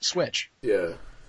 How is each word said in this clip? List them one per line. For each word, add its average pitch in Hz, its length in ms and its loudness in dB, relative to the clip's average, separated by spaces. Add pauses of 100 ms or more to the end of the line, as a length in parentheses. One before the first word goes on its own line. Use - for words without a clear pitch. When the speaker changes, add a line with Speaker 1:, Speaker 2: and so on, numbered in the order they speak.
Speaker 1:
switch. - 500 0 (120)
Speaker 2:
Yeah. 92 300 2 (360)